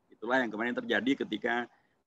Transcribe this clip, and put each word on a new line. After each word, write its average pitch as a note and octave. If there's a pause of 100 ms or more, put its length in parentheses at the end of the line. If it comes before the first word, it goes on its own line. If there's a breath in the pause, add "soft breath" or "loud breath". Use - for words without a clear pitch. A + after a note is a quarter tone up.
(140)
Itulah B2
yang G#2
kemarin A#2
terjadi A#2
ketika A#2 (420 soft breath)